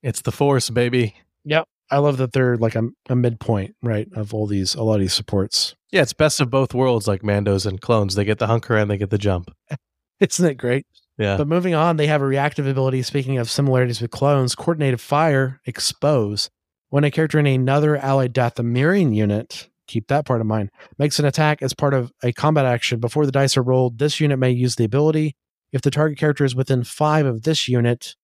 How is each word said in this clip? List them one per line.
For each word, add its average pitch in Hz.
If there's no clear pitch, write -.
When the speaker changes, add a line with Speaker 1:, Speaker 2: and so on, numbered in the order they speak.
Speaker 1:
It's 123
the 120
Force, 139
baby. 120
Speaker 2:
Yep. 151
I 139
love 143
that 127
they're, 123
like, 113
a, 113
a 127
midpoint, 117
right, 110
of 107
all 107
these, 98
a 113
lot 110
of 104
these 95
supports. -
Speaker 1:
Yeah, 185
it's 127
best 151
of 123
both 131
worlds, 123
like 98
Mandos 101
and 95
clones. 101
They 101
get 107
the 110
hunker 113
and 104
they 101
get 98
the 107
jump. 95
Speaker 2:
<laughs> -
Isn't 180
it 143
great? 123
Speaker 1:
Yeah. 101
Speaker 2:
But 143
moving 175
on, 160
they 151
have 151
a 139
reactive 139
ability, 131
speaking 135
of 117
similarities 127
with 117
clones, 135
Coordinated 147
Fire, 139
Expose. 117
When 143
a 147
character 156
in 147
another 139
allied 135
Dathomirian 127
unit, 107
keep 113
that 147
part 120
in 107
mind, 107
makes 143
an 147
attack 151
as 131
part 143
of 127
a 123
combat 151
action. 120
Before 147
the 135
dice 139
are 131
rolled, 127
this 147
unit 143
may 131
use 123
the 120
ability. 151
If 135
the 147
target 151
character 147
is 127
within 131
five 151
of 113
this 156
unit 120